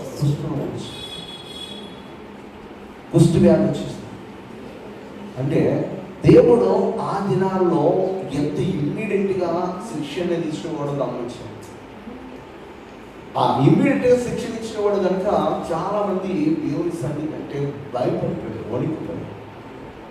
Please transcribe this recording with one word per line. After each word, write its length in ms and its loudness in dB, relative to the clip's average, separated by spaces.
కుష్ఠం 320 0
వచ్చింది. 280 -4
కుష్ఠ 240 6
వ్యాధి 260 8
వచ్చేసింది. 320 -2
అంటే 580 2
దేవుడు 720 8
ఆ 300 -2
దినాల్లో 800 4
ఎంత 240 0
ఇమ్మీడియట్‌గా 1200 0
శిక్ష 240 -6
అనేది 300 0
ఇచ్చిన 320 -6
వాడు 100 -2
గమనించాడు. 680 -6
ఆ 280 4
ఇమ్మీడియట్‌గా 500 6
శిక్షణ 380 -2
ఇచ్చిన 340 -2
వాడు 200 2
కనుక 180 0
చాలా 340 0
మంది 380 0
దేవుని 480 2
సన్నిధి 320 -4
అంటే 400 -4
భయపడిపోయారు, 800 -2
వణికిపోయారు. 560 -4